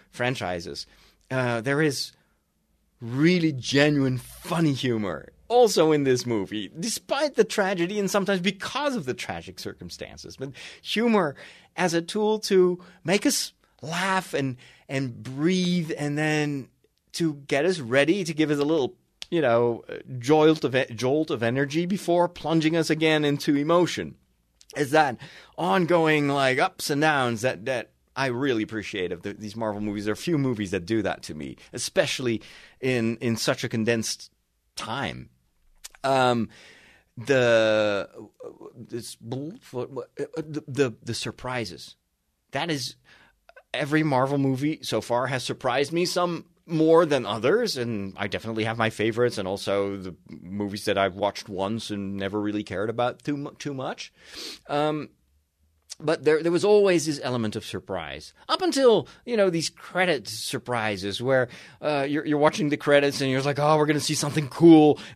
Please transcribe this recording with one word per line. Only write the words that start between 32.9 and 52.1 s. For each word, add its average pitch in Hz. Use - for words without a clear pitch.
in 117
such -
a 120
condensed 113
time. 107
Um, 123
the, 110
this, 120
what, 131
what, 131
uh, 143
the, 151
the, 131
the 113
surprises. 113
That 156
is, 131
every 143
Marvel 139
movie 135
so 117
far 123
has 127
surprised 135
me, 170
some 175
more 160
than 143
others, 143
and 107
I 101
definitely 110
have 113
my 110
favorites 117
and 95
also 101
the 92
movies 101
that 101
I've 98
watched 101
once 104
and 98